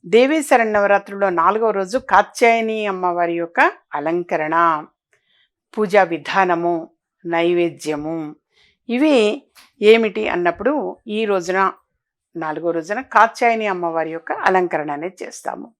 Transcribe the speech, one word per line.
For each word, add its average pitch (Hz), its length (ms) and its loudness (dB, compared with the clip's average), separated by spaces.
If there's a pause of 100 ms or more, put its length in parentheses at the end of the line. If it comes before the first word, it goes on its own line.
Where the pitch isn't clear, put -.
(140)
దేవీ 269 320 6
శరన్నవరాత్రుల్లో 202 800 2 (100)
నాలుగవ 214 380 2
రోజు 196 220 -4 (120)
కాత్యాయని 220 680 2 (160)
అమ్మవారి 175 480 -2
యొక్క 170 200 -4 (380)
అలంకరణ, 165 580 -4 (1160)
పూజా 202 280 2 (100)
విధానము, 175 640 0 (600)
నైవేద్యము, 165 800 -2 (800)
ఇవి 294 180 2 (800)
ఏమిటి 220 320 2 (100)
అన్నప్పుడు 175 400 -2 (440)
ఈ 226 120 -2
రోజున, 185 320 0 (840)
నాలుగో 160 340 -4
రోజున 190 220 -6 (160)
కాత్యాయని 226 580 2
అమ్మవారి 165 420 -4
యొక్క - 160 -10 (180)
అలంకరణ 170 480 -2
అనేది 180 260 -10
చేస్తాము. - 420 -12 (140)